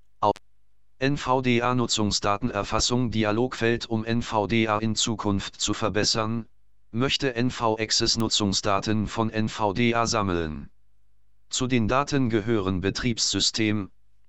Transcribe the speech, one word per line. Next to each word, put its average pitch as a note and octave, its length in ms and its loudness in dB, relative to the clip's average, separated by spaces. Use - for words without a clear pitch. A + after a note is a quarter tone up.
Au- G#2 140 4
N-V-D-A-Nutzungsdatenerfassung. A#2+ 2000 2
Dialogfeld. A2+ 760 0
Um A2 180 -2
N-V-D-A A2 760 2
in A2 160 0
Zukunft G#2 680 -2
zu G#2 140 0
verbessern, A2 720 0
möchte C3 440 -2
N-V-Access A2+ 840 0
Nutzungsdaten G#2+ 920 0
von A2 220 -2
N-V-D-A A2 800 0
sammeln. E2+ 640 -2
Zu - 180 -2
den A#2 200 2
Daten C3+ 440 0
gehören G2+ 500 0
Betriebssystem, G#2 1120 -2